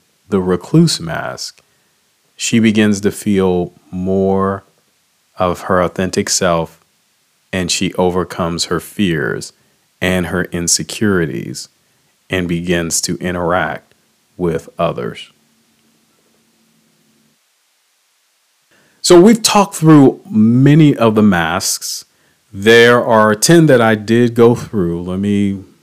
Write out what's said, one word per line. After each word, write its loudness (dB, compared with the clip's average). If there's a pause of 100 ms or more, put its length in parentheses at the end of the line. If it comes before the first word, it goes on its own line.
(280)
the -2
recluse 0
mask, -12 (760)
she -2
begins 0
to -2
feel -2 (180)
more -2 (720)
of -4
her -2
authentic -4
self, -4 (680)
and -6
she -6
overcomes -4
her -4
fears -6 (480)
and -2
her -4
insecurities -4 (600)
and -4
begins -4
to -8
interact -6 (420)
with -6 (100)
others. -8 (3750)
So 6
we've 6
talked 0
through 4
many 4
of 2
the 2
masks. -2 (480)
There 4
are 4
ten 4
that 4
I 2
did 0
go 4
through. -6
Let -6
me -2 (200)